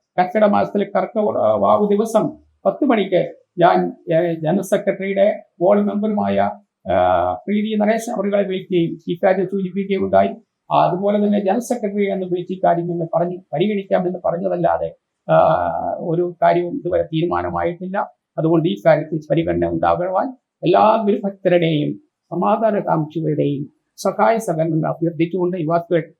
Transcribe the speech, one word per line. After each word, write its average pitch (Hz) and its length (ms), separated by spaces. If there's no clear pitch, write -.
കർക്കിടക 208 280
മാസത്തിലെ 202 480
കർക്കിടക, 202 420
ആ, 110 180
വാവ് 208 340
ദിവസം 202 480
പത്ത് 196 200
മണിക്ക് 190 480
ഞാൻ, 180 340
ഏ, 170 200
ജനറൽ 160 280
സെക്രട്ടറിയുടെ 196 800
വാർഡ് 202 200
മെമ്പറുമായ, 208 580
ആ, 90 420
പ്രീതി 214 460
നരേശൻ 226 340
അവരുകളെ 202 300
വിളിക്കുകയും 180 540
ഇക്കാര്യം 185 380
സൂചിപ്പിക്കുകയും 196 600
ഉണ്ടായി. 190 240
ആ, 151 40
അതുപോലെ 208 400
തന്നെ 202 180
ജനറൽ 202 140
സെക്രട്ടറി 202 520
എന്ന് 190 140
വിളിച്ച് 180 280
ഇക്കാര്യം 175 340
ഞങ്ങൾ 170 280
പറഞ്ഞു 180 220
പരിഗണിക്കാമെന്ന് 185 720
പറഞ്ഞതല്ലാതെ, 170 680
ആ, 160 40
ഒരു 175 420
കാര്യവും 175 340
ഇതുവരെ 175 280
തീരുമാനമായിട്ടില്ല. 175 1080
അതുകൊണ്ട് 160 320
ഈ 196 160
കാര്യത്തിൽ 156 340
പരിഗണന 170 380
ഉണ്ടാകുവാൻ 180 680
എല്ലാ 202 420
ഗുരുഭക്തരുടെയും 170 880
സമാധാനകാംക്ഷികളുടെയും 165 1400
സഹായ 214 400
സഹകരണങ്ങൾ 160 520
അഭ്യർത്ഥിച്ചുകൊണ്ട് 170 680
ഈ 165 80
വാക്കുകൾ 170 540